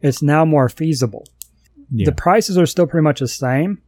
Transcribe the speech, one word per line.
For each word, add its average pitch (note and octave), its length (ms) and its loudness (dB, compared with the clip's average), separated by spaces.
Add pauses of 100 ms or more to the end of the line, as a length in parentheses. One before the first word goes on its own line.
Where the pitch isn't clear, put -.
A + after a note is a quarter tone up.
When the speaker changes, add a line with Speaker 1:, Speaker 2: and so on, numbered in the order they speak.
Speaker 1:
it's C#3 200 0
now D3+ 240 2
more C#3+ 240 2
feasible. C3 560 -4 (680)
Speaker 2:
Yeah. C3 140 -2
Speaker 1:
The D3+ 60 2
prices F#3+ 460 0
are F3+ 80 6
still E3+ 220 0
pretty D#3+ 160 0
much D3 160 0
the C3 80 -4
same C#3 600 -4